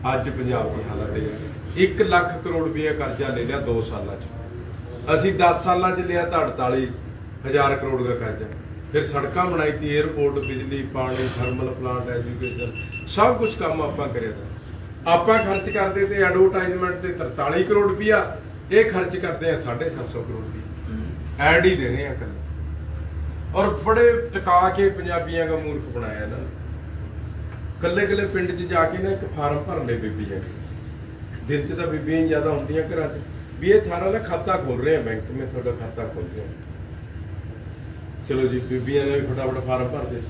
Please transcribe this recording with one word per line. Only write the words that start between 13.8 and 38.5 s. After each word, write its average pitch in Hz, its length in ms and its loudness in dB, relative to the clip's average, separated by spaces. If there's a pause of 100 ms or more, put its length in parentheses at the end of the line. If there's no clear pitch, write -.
ਆਪਾਂ 143 260 -2
ਕਰਿਆ 113 240 -2
ਤਾ। - 120 -10 (680)
ਆਪਾਂ 220 320 6
ਖਰਚ 196 260 0
ਕਰਦੇ 196 360 2
ਤੇ 202 100 -2
ਐਡਵਰਟਾਈਜ਼ਮੈਂਟ 180 800 4
ਤੇ 185 120 -6
ਤਰਤਾਲੀ 165 560 0
ਕਰੋੜ 202 260 6
ਰੁਪਇਆ, 214 480 4 (340)
ਇਹ 214 140 8
ਖਰਚ 185 320 0
ਕਰਦੇ 165 320 -2
ਆ 156 100 2
ਸਾਢੇ 123 300 -2
ਸੱਤ - 200 -6
ਸੌ - 120 -6
ਕਰੋੜ 110 200 -6
ਰੁਪਇਆ। - 1040 -6
ਐਡ 170 200 8
ਹੀ 185 100 8
ਦੇਣੇ 135 320 0
ਆ - 60 -4
ਇਕੱਲੇ। - 180 -6 (1200)
ਔਰ 202 300 4
ਬੜੇ 233 480 6
ਟਿਕਾ 185 360 6
ਕੇ 190 200 6
ਪੰਜਾਬੀਆਂ 170 560 0
ਦਾ 160 100 0
ਮੂਰਖ 151 260 -4
ਬਣਾਇਆ 113 380 -6
ਇਹਨਾਂ - 180 -6
ਨੇ। - 80 -6 (1300)
ਇਕੱਲੇ 180 240 2
ਇਕੱਲੇ 196 220 2
ਪਿੰਡ 180 260 0
'ਚ 175 100 -4
ਜਾ 175 220 2
ਕੇ 170 140 0
ਨਾ 190 120 0
ਇੱਕ 190 120 0 (160)
ਫਾਰਮ 147 200 0
ਭਰ 131 260 -4
ਲਏ 117 140 0
ਬੀਬੀਆਂ 98 420 -4
ਨੇ। - 20 -6 (1040)
ਦਿਨ 143 200 0
'ਚ - 100 -4
ਤਾਂ 170 100 -2
ਬੀਬੀਆਂ 156 320 0
ਹੀ 160 80 4
ਜ਼ਿਆਦਾ 151 220 2
ਹੁੰਦੀਆਂ 151 340 0
ਘਰਾਂ 156 240 -2
'ਚ, 147 140 -6 (380)
ਵੀ 170 100 2
ਇਹ 208 120 10
ਸਾਰਾ 175 300 0
ਨਾ 226 80 0
ਖਾਤਾ 165 380 0
ਖੋਲ 127 240 0
ਰਹੇ 156 140 6
ਆ 143 60 2
ਬੈਂਕ, 113 300 -4
ਮੈਂ 131 160 -4
ਤੁਹਾਡਾ 123 240 -4
ਖਾਤਾ 117 340 -6
ਖੋਲ 110 180 -6 (120)
ਰਿਹਾ। 101 100 -8 (1800)
ਚਲੋ 131 180 2
ਜੀ, 123 120 0